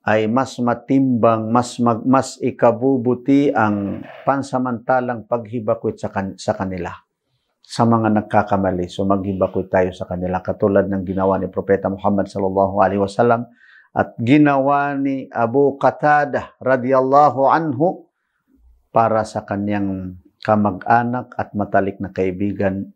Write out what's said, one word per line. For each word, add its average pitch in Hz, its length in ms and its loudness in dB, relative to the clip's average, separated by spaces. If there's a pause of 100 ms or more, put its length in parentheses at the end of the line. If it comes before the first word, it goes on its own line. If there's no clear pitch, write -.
ay 110 240 2
mas 127 240 -2
matimbang, 120 960 0
mas 120 320 0
mag-, 117 240 0
mas 131 320 0
ikabubuti 123 1120 2
ang 101 560 -2 (160)
pansamantalang 127 1040 -2
paghibakwit 113 720 -4
sa - 160 -8
kan-, 95 240 -6
sa - 160 -2
kanila, 92 400 -8 (640)
sa - 240 -2
mga 113 400 2
nagkakamali. 95 640 0
So, - 160 -6
maghibakwit 95 640 -2
tayo 92 240 0
sa - 160 -12
kanila, 90 320 -4
katulad 98 480 0
ng 98 160 -4
ginawa 95 400 0
ni 92 80 -6
Propeta 95 400 -2
Muhammad 98 400 -2
sallallahu 95 480 0
alaihi 98 240 2
wasallam 117 480 0 (400)
at - 240 -2
ginawa 143 800 2
ni 135 320 -4
Abu 135 480 0
Qatadah 139 880 0
radiyallahu 131 880 2
anhu 156 560 -2 (880)
para 110 320 2
sa 107 160 -8
kanyang 101 720 -4 (260)
kamag-anak 113 960 0
at - 160 -8
matalik 98 480 -2
na 95 80 -8
kaibigan 98 840 -4